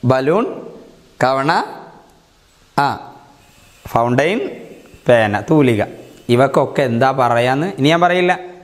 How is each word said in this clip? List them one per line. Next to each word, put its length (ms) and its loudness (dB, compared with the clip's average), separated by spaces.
ബലൂൺ, 400 2
കവണ, 400 0
ആ, 340 -4
ഫൗണ്ടൈൻ, 600 0
പേന, 420 2
തൂലിക. 340 2
ഇവക്കൊക്കെ 520 2
എന്താ 300 0
പറയാന്ന് 560 0
ഇനി 120 2
ഞാൻ 120 2
പറയില്ല. 380 2